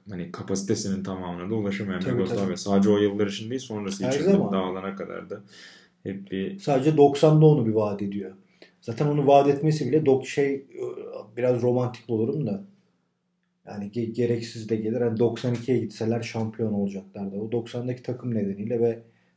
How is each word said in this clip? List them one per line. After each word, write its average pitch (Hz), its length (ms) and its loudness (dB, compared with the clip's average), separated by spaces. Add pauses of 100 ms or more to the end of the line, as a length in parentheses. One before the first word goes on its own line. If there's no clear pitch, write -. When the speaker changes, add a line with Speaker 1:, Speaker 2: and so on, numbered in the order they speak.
Speaker 1:
hani 90 220 -10
kapasitesinin 98 720 -4
tamamına 92 460 -8
da 113 60 -2
ulaşamayan 101 440 -4
bir 92 60 -4
Speaker 2:
Tabii, 123 100 0
Speaker 1:
Yugoslavya. 95 300 0
Speaker 2:
tabii. 92 120 -4
Speaker 1:
Sadece 101 320 4
o 104 80 6
yıllar 104 300 2
için 107 220 -8
değil, 131 120 -6
sonrası 104 440 -6
Speaker 2:
Her 135 60 0
Speaker 1:
için 143 140 0
de 196 60 6
Speaker 2:
zaman. 190 200 4
Speaker 1:
dağılana 95 440 -4
kadar 90 340 -12
da 101 120 -12 (640)
hep 98 280 -10
bir 95 280 -4
Speaker 2:
Sadece 143 380 2
doksanda 151 480 8
onu 131 220 8
bir 107 60 0
vaat 104 280 0
ediyor. 98 300 -6 (500)
Zaten 120 260 -2
onu 147 200 2
vaat 143 200 8
etmesi 147 400 2
bile 139 100 2
dok-, 131 280 4
şey, 139 400 -2 (720)
biraz 123 240 2
romantik 123 480 0
bulurum 120 380 0
da. 98 160 -6 (1040)
Yani 101 180 -10
ge-, 113 260 -6
gereksiz 117 580 -4
de 113 60 0
gelir. 110 260 -4
Hani 113 180 -2
doksan 120 340 0
ikiye 117 260 -2
gitseler 113 420 -4
şampiyon 110 520 -4
olacaklardı. 98 640 -6
O 110 160 -6
doksandaki 123 520 -6
takım 123 320 -6
nedeniyle 107 460 -2
ve 113 180 2 (380)